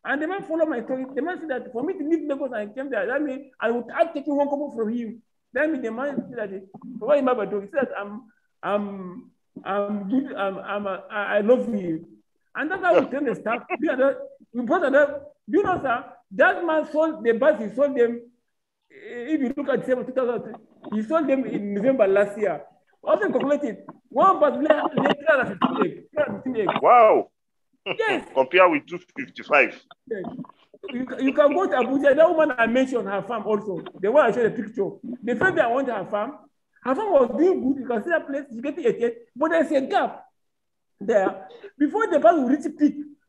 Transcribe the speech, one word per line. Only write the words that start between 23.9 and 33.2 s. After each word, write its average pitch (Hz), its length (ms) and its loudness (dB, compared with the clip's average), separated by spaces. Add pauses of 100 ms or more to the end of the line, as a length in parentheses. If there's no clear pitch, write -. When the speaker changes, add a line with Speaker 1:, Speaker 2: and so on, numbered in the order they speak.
Speaker 1:
one 330 280 4
bus 277 180 4
lay, 285 460 0
lay 277 120 2
three 285 140 -6
hundred 269 200 4
fifteen 202 320 -2
eggs, 175 220 -2 (100)
three 294 120 0
hundred 214 100 -6 (100)
fifteen 254 120 -4
eggs. 208 260 0
Speaker 2:
Wow. 202 480 8 (680)
Speaker 1:
Yes. 415 320 -2
Speaker 2:
<laughs> - 40 -20
Compare 175 360 6
with - 160 -2
two 175 120 -10 (160)
fifty-five. 131 680 0 (240)
Speaker 1:
Yes. 202 140 -6 (680)
You 254 140 -6
ca-, 254 140 -10
you 269 160 2
can 294 180 6
go 381 140 2
to 285 100 0
Abuja. 262 400 4
That 330 140 8
woman 311 260 4
I 233 100 4
mentioned, 247 400 2
her 196 160 -4